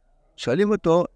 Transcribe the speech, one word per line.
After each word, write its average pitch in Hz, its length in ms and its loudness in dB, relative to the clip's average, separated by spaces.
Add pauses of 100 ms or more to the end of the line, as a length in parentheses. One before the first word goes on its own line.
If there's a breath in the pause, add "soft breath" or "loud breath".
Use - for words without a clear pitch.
(360)
שואלים 185 340 -2
אותו, 180 340 2 (120)